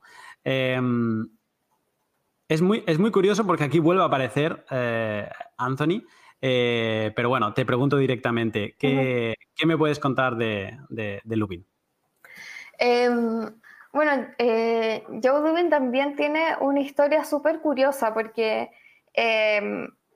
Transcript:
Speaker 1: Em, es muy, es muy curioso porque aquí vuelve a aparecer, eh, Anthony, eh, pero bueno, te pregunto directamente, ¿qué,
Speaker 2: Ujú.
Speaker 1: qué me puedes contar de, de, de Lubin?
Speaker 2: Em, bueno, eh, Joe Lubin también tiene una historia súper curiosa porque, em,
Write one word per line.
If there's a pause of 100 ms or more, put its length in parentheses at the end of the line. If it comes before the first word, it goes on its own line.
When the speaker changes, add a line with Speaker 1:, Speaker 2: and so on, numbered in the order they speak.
(440)
Speaker 1:
Em, (1160)
es
muy,
es
muy
curioso
porque
aquí
vuelve
a
aparecer,
eh, (300)
Anthony, (400)
eh,
pero
bueno,
te
pregunto
directamente,
¿qué,
Speaker 2:
Ujú.
Speaker 1:
qué
me
puedes
contar
de, (140)
de,
de
Lubin? (1120)
Speaker 2:
Em, (340)
bueno, (100)
eh, (180)
Joe
Lubin
también
tiene
una
historia
súper
curiosa
porque, (420)
em, (280)